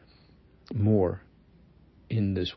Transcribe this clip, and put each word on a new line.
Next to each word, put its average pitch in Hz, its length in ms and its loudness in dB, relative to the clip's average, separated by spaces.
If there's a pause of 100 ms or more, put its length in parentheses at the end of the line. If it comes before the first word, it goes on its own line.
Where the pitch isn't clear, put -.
(720)
more 101 480 2 (880)
in 101 240 0
this 92 240 -4